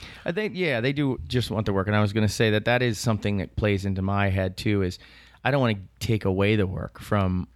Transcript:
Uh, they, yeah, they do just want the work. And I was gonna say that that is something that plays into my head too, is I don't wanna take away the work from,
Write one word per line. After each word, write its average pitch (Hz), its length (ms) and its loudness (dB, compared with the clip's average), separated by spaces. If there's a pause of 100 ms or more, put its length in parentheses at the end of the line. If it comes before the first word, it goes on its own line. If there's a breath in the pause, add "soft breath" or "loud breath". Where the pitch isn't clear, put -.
(240 loud breath)
Uh, - 60 -4
they, 208 180 -4
yeah, 160 320 -2
they 135 120 0
do 139 340 -2
just 123 240 -2
want 107 160 -2
the 104 60 0
work. 95 160 0
And 104 80 2
I 107 40 4
was 104 120 2
gonna 107 160 2
say 110 220 2
that 104 160 2
that 123 160 4
is 120 160 0
something 104 400 0
that - 180 -6
plays 101 300 0
into 95 160 -2
my 98 260 0
head 92 300 0
too, 101 240 2
is 90 160 -2 (460 loud breath)
I 123 60 2
don't 139 120 2
wanna 110 180 2 (180)
take 110 280 0
away 98 280 4
the 101 120 2
work - 340 -8
from, 92 560 0